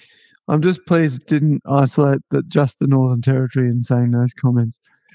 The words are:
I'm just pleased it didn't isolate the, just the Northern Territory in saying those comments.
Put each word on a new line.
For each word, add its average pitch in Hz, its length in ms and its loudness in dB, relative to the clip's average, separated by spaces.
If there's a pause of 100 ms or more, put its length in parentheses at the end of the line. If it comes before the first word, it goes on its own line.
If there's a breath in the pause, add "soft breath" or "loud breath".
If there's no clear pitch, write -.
(460 soft breath)
I'm 151 160 0
just 180 240 -2
pleased 160 360 0
it - 40 -20
didn't 151 420 0
isolate 139 520 2 (100)
the, 139 140 -2
just 147 340 -2
the 139 80 -2
Northern 131 340 2
Territory 131 480 0
in 120 140 -2
saying 120 300 0
those 120 200 0
comments. 120 460 -2 (360 soft breath)